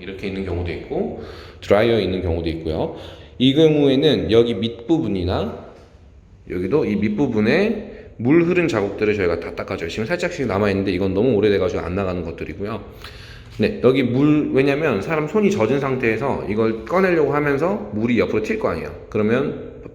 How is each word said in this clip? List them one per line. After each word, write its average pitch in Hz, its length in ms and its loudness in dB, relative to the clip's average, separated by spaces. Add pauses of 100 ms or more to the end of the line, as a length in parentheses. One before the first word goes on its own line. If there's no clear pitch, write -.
이렇게 95 260 -10
있는 95 180 -4
경우도 87 280 -4
있고 175 500 -6 (380)
드라이어 113 400 4
있는 92 220 -2
경우도 82 280 -2
있고요. 80 460 -4 (420)
이 131 160 4
경우에는 143 760 4
여기 117 240 6
밑부분이나 113 1120 -2 (840)
여기도 95 340 0
이 202 120 0
밑부분에 143 1200 0
물 143 260 4
흐른 175 240 2
자국들을 104 460 0
저희가 87 260 0
다 - 140 -10
닦아줘요. 92 340 -6
지금 107 160 -4
살짝씩 175 420 -4
남아있는데 98 460 2
이건 92 220 0
너무 120 200 4
오래돼가지고 95 460 2
안 85 140 -4
나가는 92 280 -2
것들이고요. 82 640 -8 (720)
네, - 260 0
여기 131 180 4
물, 143 500 2
왜냐면 139 500 2
사람 151 260 -2
손이 208 220 2
젖은 123 300 2
상태에서 123 680 -2
이걸 110 360 0
꺼내려고 165 500 2
하면서 147 400 0 (200)
물이 113 240 0
옆으로 107 240 2
튈 - 160 -2
거 123 120 -2
아니에요. 78 240 -6 (140)
그러면 113 760 -2 (120)